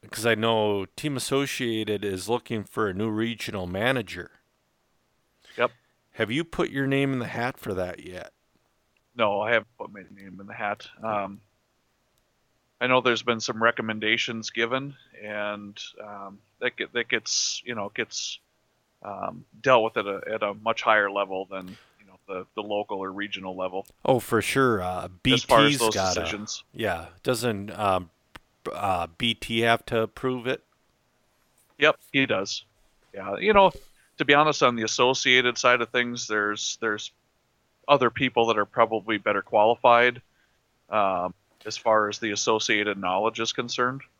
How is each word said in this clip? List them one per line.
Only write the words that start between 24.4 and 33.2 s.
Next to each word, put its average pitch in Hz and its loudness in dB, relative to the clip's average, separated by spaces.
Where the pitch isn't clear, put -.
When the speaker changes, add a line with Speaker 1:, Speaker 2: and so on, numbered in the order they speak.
Speaker 1:
sure. 123 2
Uh, 92 -6
Speaker 2:
As 131 2
far 113 6
as 110 8
Speaker 1:
B 110 4
T's 139 0
Speaker 2:
those 110 2
Speaker 1:
gotta, 92 0
Speaker 2:
decisions. 92 -6
Speaker 1:
yeah, 87 -4
doesn't, 110 -2
um, 92 2
uh, 90 -2
B 117 0
T 113 -2
have 117 4
to 117 0
approve 123 -4
it? 131 -2
Speaker 2:
Yep, 143 6
he 135 2
does. 101 -4
Yeah, 98 -6